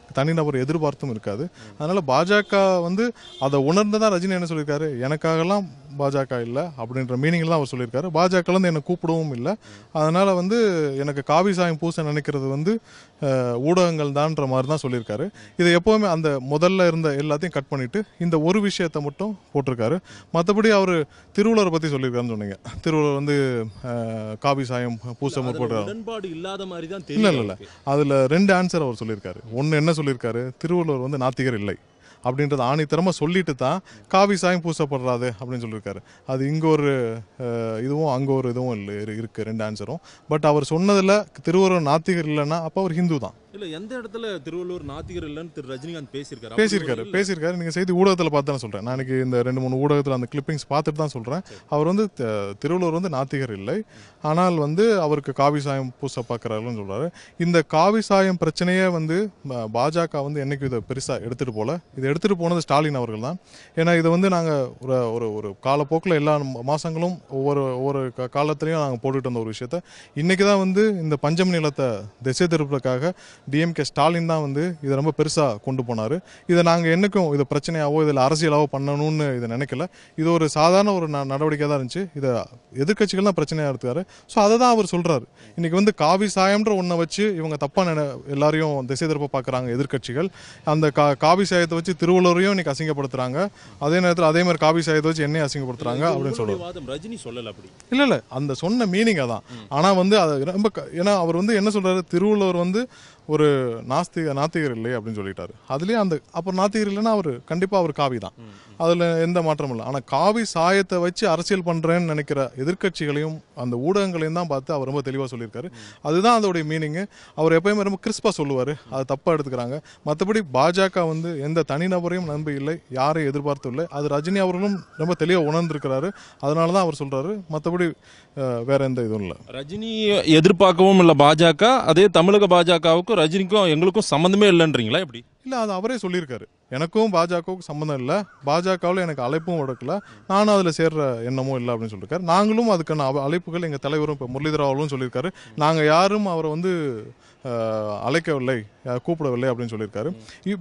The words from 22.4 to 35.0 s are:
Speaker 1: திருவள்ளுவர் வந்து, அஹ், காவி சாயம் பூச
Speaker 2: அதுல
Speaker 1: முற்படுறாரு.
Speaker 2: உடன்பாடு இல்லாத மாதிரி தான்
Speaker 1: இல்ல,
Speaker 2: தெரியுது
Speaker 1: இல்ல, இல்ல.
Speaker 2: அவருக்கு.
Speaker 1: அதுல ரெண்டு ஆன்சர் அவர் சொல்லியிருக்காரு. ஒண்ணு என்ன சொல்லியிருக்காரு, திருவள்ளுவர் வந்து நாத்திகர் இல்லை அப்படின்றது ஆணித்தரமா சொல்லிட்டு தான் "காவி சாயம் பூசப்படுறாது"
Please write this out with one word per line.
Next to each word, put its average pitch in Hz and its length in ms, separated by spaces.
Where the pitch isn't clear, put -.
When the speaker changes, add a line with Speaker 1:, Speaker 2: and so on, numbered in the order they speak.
Speaker 1:
திருவள்ளுவர் 151 360
வந்து, 139 500
அஹ், 113 540
காவி 139 260
சாயம் 123 340
பூச 139 220
Speaker 2:
அதுல 123 180
Speaker 1:
முற்படுறாரு. 113 240
Speaker 2:
உடன்பாடு 208 480
இல்லாத 190 360
மாதிரி 170 220
தான் 190 180
Speaker 1:
இல்ல, 208 220
Speaker 2:
தெரியுது 180 40
Speaker 1:
இல்ல, 135 80
இல்ல. 104 120
Speaker 2:
அவருக்கு. 95 160
Speaker 1:
அதுல 139 420
ரெண்டு 185 280
ஆன்சர் 180 280
அவர் 127 220
சொல்லியிருக்காரு. 110 520
ஒண்ணு 147 160
என்ன 156 240
சொல்லியிருக்காரு, 127 640
திருவள்ளுவர் 165 420
வந்து 135 180
நாத்திகர் 127 400
இல்லை 101 160
அப்படின்றது 139 360
ஆணித்தரமா 151 480
சொல்லிட்டு 165 460
தான் 131 260
"காவி 202 280
சாயம் 180 240
பூசப்படுறாது" 131 680